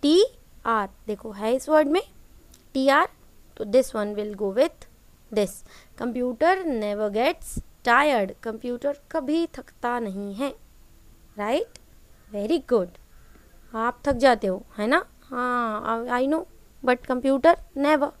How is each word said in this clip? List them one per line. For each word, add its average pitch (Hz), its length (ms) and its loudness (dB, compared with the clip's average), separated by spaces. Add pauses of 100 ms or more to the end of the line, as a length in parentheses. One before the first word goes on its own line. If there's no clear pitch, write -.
टी 330 220 6 (420)
आर। 214 220 -2 (180)
देखो 214 260 -8
है 214 220 -2
इस 262 140 -4
वर्ड 311 200 6
में 339 140 2 (720)
टी 269 140 2
आर, 302 200 4 (480)
तो 214 80 -8
this 247 300 2
one 208 220 -4
will 208 260 -6
go 196 160 -2
with 320 280 0 (480)
this। 202 180 0 (480)
Computer 247 560 0 (100)
never 214 420 -2 (100)
gets 302 400 -2 (300)
tired, 240 440 4 (100)
कंप्यूटर 247 560 -6 (120)
कभी 320 360 -2 (120)
थकता 240 400 -6
नहीं 202 360 -8
है, 262 180 -6 (840)
राइट? 247 400 -4 (560)
Very 214 260 -2 (120)
good। 180 260 0 (760)
आप 226 320 -4
थक 277 100 2 (100)
जाते 233 200 4
हो, 190 160 -4 (160)
है 208 80 -2
ना? 294 180 2 (260)
हाँ, 240 760 -4
I 247 200 0
know, 320 180 0 (400)
but 254 260 0
computer 269 440 4 (220)
never। 285 340 2 (100)